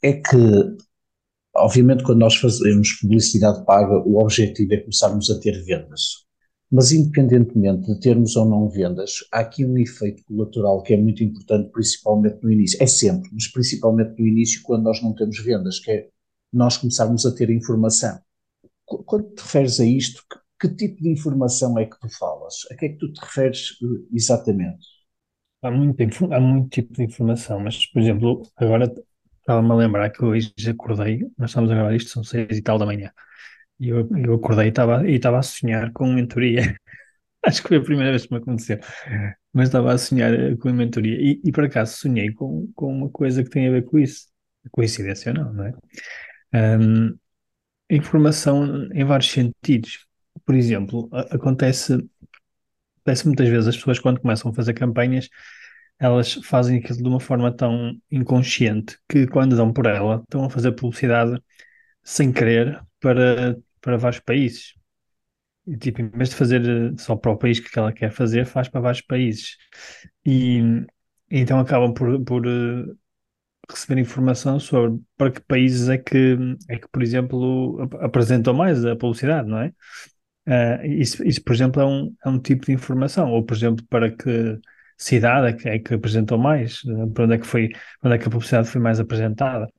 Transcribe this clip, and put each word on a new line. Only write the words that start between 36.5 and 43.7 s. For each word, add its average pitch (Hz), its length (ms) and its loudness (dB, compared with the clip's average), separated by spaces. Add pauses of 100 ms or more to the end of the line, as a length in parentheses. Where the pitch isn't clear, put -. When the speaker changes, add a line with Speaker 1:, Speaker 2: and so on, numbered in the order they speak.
Speaker 2:
<laughs> - 360 -18
Acho - 180 0
que - 60 -12
foi 165 100 6
a 131 40 2
primeira 139 280 0
vez 127 160 0
que - 60 -8
me 117 80 -4
aconteceu, 117 380 -6 (760)
mas 127 160 4
estava 127 240 2
a 127 60 2
sonhar, 117 360 0
eh, 127 220 0
com 127 120 -4
a 123 40 0
mentoria, 117 480 -2
e, 143 240 0
e 170 80 0
por 151 120 0
acaso 120 340 -2
sonhei 110 340 -2
com, 139 420 -8
com 139 180 -6
uma 135 180 -6
coisa 131 340 -2
que 127 60 -10
tem 131 180 0
a - 20 2